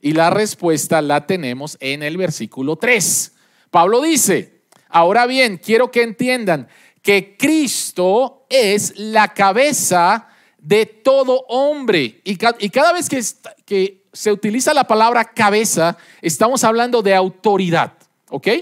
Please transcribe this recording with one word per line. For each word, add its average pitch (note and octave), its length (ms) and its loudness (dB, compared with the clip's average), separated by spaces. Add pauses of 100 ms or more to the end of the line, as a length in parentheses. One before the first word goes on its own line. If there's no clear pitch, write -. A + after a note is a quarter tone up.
Y D3 120 -2
la E3 180 2
respuesta F3 720 -2
la D3 240 -2
tenemos D3 520 -6
en C#3 220 -6
el D3+ 160 -6
versículo D3 600 -6
tres. - 560 -2 (360)
Pablo F#3+ 320 2
dice, A3 640 -2 (260)
"Ahora F#3+ 380 4
bien, B3+ 360 0
quiero A#3 280 2
que A#3+ 100 0
entiendan A#3 680 -2 (360)
que G3 340 0
Cristo B3+ 1120 -2
es G#3 480 0
la G#3+ 300 2
cabeza G3 1000 0 (280)
de G#3 300 0
todo C4 600 0
hombre". A#3+ 760 -2
Y G3 140 -6
ca-, A#3 200 0
y G3+ 140 -6
cada D#4+ 220 2
vez F4 140 -4
que C4+ 120 -4
est-, - 260 -10 (180)
que G3 480 -4
se - 200 -4
utiliza A3 420 -2
la C#4 120 2
palabra A3+ 380 2
cabeza, G#3 720 0 (280)
estamos A3+ 400 0
hablando A#3 400 0
de G3 100 2
autoridad, F#3+ 800 0 (360)
¿ok? - 180 -6 (140)